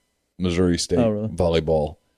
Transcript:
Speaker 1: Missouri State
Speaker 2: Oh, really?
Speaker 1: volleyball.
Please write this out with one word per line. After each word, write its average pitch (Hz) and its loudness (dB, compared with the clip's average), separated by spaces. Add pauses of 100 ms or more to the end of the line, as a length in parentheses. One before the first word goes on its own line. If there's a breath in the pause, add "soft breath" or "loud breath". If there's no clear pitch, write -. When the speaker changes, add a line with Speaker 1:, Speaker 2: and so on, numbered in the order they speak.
(380)
Speaker 1:
Missouri 90 2
State 87 -2
Speaker 2:
Oh, 113 2
really? 107 -4
Speaker 1:
volleyball. 82 0 (200)